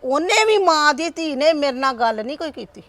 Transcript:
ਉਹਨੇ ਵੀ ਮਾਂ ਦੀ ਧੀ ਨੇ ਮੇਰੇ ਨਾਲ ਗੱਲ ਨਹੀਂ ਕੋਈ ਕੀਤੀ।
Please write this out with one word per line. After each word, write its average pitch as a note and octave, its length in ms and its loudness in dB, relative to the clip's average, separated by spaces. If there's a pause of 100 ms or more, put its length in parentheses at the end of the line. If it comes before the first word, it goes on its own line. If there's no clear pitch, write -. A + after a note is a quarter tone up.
ਉਹਨੇ F4 400 2
ਵੀ G#4+ 140 4
ਮਾਂ D#4 360 4
ਦੀ D#4+ 160 -4
ਧੀ D#4 260 -6
ਨੇ D4+ 160 2
ਮੇਰੇ C#4+ 200 -2
ਨਾਲ C4 220 -2
ਗੱਲ A3 300 -2
ਨਹੀਂ C#4 140 -10
ਕੋਈ D#4+ 120 -8
ਕੀਤੀ। - 380 -16